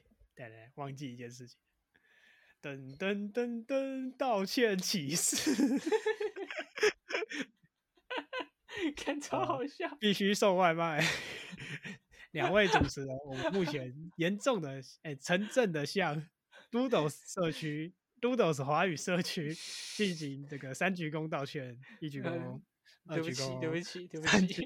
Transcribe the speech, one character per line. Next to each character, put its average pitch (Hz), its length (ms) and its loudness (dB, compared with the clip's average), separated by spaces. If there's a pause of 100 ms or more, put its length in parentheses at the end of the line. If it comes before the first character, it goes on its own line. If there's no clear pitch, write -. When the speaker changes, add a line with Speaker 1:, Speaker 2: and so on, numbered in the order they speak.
(360)
Speaker 1:
等 123 140 -14
等， 113 260 -20
忘 139 200 -8
记 135 160 -8
一 123 60 -12
件 123 120 -12
事 123 180 -16
情。 - 120 -20 (1000)
噔， 135 340 -10
噔， 202 380 -2
噔， 240 320 -2
噔， 269 500 -2
道 220 300 2
歉 214 320 4
启 165 380 0
事。 - 400 2
<laughs> 196 40 4 (3250)
Speaker 2:
看， 294 240 -4
超 - 260 -2
好 269 220 0
笑。 330 220 -6
Speaker 1:
呃， 294 100 -12
必 208 140 6
须 202 200 4
送 196 220 6
外 175 180 6
卖。 165 300 2 (640)
<laughs> - 640 -14
两 156 220 0
位 202 140 8
主 - 200 6
持 139 160 -6
人， 135 60 -6 (160)
我 135 80 -8
们 185 200 0
目 190 120 2
前 131 280 -4 (220)
严 180 220 0
重 214 240 2
的， 135 200 -6 (220)
哎， 156 120 -6
沉 185 340 2
重 240 220 4
的 147 140 0
向 156 440 -2 (420)
Doodles 226 640 0
社 170 180 2
区， 156 420 -4 (280)
Doodles 202 420 4
华 151 220 4
语 180 100 2
社 175 260 0
区 160 320 -4 (420)
进 190 200 2
行 143 320 -8
这 147 100 -8
个 135 160 -8
三 185 200 2
鞠 165 180 -4
躬 160 160 -4
道 156 180 -2
歉， 127 320 -8 (220)
一 156 100 -6
鞠 139 120 -8
躬。 165 80 -4
Speaker 2:
嗯， 151 320 -6 (480)
对 160 120 -2
不 160 80 -4
起， 127 140 -4
Speaker 1:
二 131 60 -2
鞠 127 60 -6
躬， 127 40 -8
Speaker 2:
对 160 100 -2
不 165 100 0
起， 180 280 -8
对 160 140 -8
不 160 60 -2
起。 175 40 6
Speaker 1:
三 190 160 8
鞠 175 180 -4